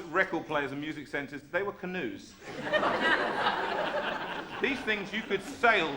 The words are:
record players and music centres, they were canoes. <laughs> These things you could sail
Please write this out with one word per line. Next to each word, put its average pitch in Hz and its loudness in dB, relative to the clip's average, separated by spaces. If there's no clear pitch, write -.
record 175 2
players 143 0
and 139 -4
music 151 -6
centres, 139 -6
they 180 2
were 202 -2
canoes. 175 -4
<laughs> - 0
These 254 0
things 202 -2
you 214 0
could 196 0
sail 185 4